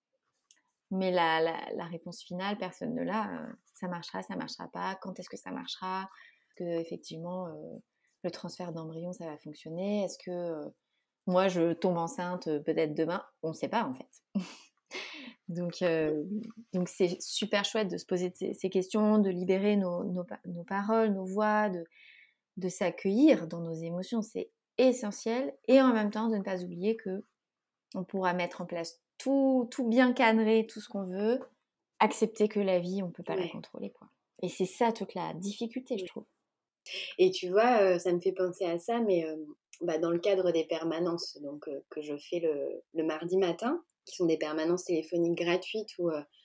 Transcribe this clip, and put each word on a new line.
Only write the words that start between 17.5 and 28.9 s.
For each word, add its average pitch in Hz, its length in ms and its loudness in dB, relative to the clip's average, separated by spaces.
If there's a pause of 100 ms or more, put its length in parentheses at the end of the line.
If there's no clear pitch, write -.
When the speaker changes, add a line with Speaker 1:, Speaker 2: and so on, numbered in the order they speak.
Speaker 1:
chouette 214 240 0
de 175 100 -4
se - 80 -12
poser 180 280 -2
ces, - 200 -6
ces 190 160 -4
questions, 214 480 4
de 196 120 6
libérer 190 460 2
nos, 180 280 0
nos 180 200 -4
pa-, - 220 -12
nos 175 180 -8
paroles, 208 480 2
nos 190 140 -2
voix, 214 420 2
de, 170 160 -4 (720)
de 180 120 -2
s'accueillir 196 800 4
dans 170 120 -6
nos 165 140 -6
émotions. 175 480 -4
C'est - 280 -8 (280)
essentiel. 247 760 2 (140)
Et 262 140 10
en 254 100 8
même 214 200 4
temps, 220 160 0
de 220 80 2
ne 196 60 0
pas 185 200 -4
oublier 180 340 -2
que 196 280 -6 (720)
on 185 80 -4
pourra 185 280 0
mettre 175 280 -2
en 175 60 -10
place 170 340 -8 (180)